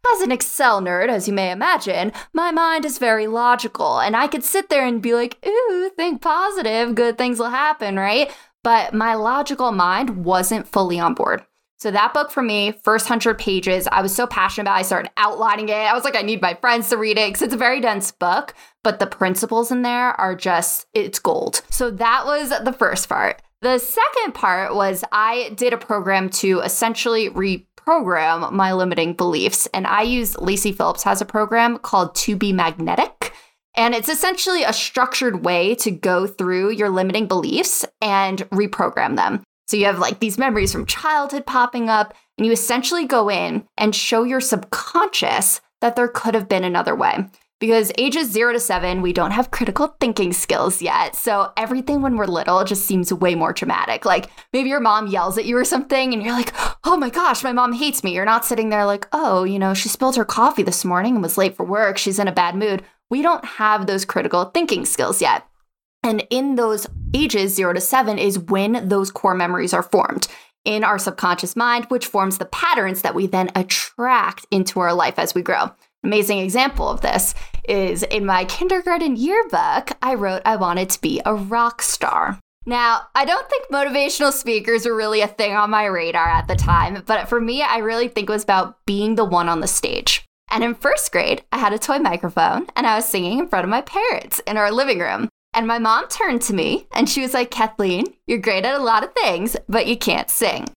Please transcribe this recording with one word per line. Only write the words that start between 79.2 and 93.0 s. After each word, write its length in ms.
I 120
wrote 300
I 100
wanted 360
to 100
be 240
a 100
rock 480
star. 560
Now, 520
I 80
don't 240
think 240
motivational 600
speakers 540
were 80
really 260
a 60
thing 300
on 140
my 160
radar 420
at 180
the 80
time, 520
but 220
for 120
me, 220
I 160
really 280
think 220
it 40
was 120
about 420
being 300
the 80
one 240
on 120
the 60
stage. 580
And 140
in 140
first 340
grade, 400
I 80
had 140
a 60
toy 200
microphone 800
and 100
I 80
was 140